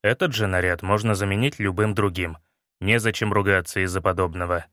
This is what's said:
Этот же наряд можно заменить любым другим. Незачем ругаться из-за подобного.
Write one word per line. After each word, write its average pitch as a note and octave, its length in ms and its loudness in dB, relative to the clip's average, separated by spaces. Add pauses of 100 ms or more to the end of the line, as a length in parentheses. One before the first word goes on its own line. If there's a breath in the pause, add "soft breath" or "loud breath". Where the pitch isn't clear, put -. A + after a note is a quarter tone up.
Этот B2 320 0
же G#2+ 120 0
наряд F2+ 360 0
можно G#2 320 2
заменить G2+ 440 0
любым G#2 360 0
другим. F2+ 420 -2 (460)
Незачем G#2+ 500 0
ругаться G2 480 2
из-за F#2 220 -2
подобного. F2 720 -2